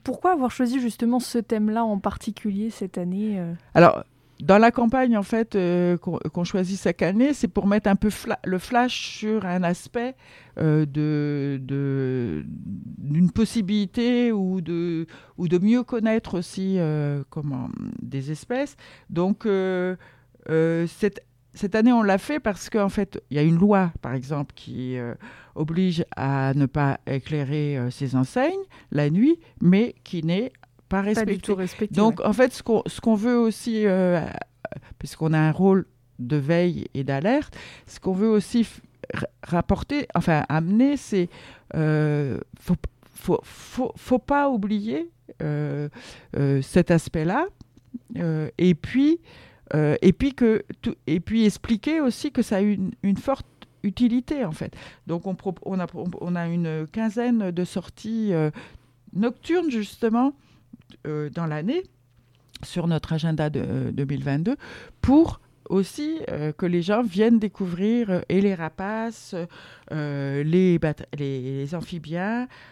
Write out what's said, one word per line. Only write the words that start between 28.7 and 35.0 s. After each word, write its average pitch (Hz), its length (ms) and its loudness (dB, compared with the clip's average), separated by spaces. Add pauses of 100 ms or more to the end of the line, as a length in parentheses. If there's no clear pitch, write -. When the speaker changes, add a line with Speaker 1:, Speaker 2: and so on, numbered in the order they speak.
Speaker 2:
la 147 160 2
nuit, 240 300 4 (240)
mais 190 320 4 (100)
qui 170 180 -8
n'est 185 300 -2 (360)
pas 190 140 0
Speaker 1:
Pas - 0 -
du 196 60 -2
Speaker 2:
respectée. 214 300 0
Speaker 1:
tout 202 180 -2
respectée, 185 400 -4
Speaker 2:
Donc, 214 240 4
Speaker 1:
ouais. - 60 0
Speaker 2:
en 214 60 2
fait, 247 200 4
ce - 100 -14
qu'on, 226 240 0
ce - 140 -10
qu'on 226 160 2
veut 240 200 2
aussi, 220 500 0
euh, 185 380 2 (760)